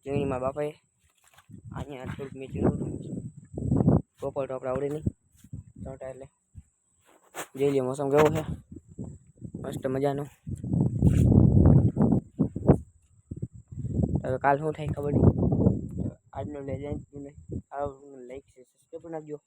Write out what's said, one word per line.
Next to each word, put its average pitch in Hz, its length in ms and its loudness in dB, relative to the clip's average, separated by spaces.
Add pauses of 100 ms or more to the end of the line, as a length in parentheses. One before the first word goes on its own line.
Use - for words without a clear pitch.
ચીંગણીમાં 139 420 -2
બાપાએ. 147 280 -4 (1040)
અહીંયા 131 360 -12
થોડુંક 135 260 -14
મેં 131 120 -12
ચીંગણું - 240 0
હતું. - 160 -6 (1300)
પોપટ 139 280 -6
તો 131 60 -6
આપણે 127 160 -6
આવડે 135 240 -2
નહીં. 156 100 -10 (800)
ચોંટા 131 280 -12
એટલે. 131 140 -18 (1300)
જોઈ 139 140 2
લઈએ 131 140 0
મોસમ 139 260 -4
કેવો 151 220 6
છે. 156 80 -2 (1200)
મસ્ત 139 220 -10 (100)
મજાનો. 139 300 -2 (4000)
હવે 131 200 -2
કાલ 139 160 4
શું 156 160 -4
થાય 151 200 -6
ખબર 143 160 -4
નહીં. - 180 8 (1040)
આજનો 143 220 -8 (100)
લે 135 140 -6
જાય 143 420 -10
ને 139 60 -16 (400)
સારો 143 180 -6 (400)
લાઈક 135 240 -16
છે, 131 120 -20
સબસ્ક્રાઇબ - 380 -20
પણ 165 140 -14
નાખજો. 147 300 -12